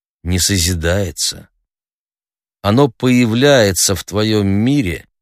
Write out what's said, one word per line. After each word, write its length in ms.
не 160
созидается. 1120
Оно 280
появляется 1040
в 100
твоём 420
мире 600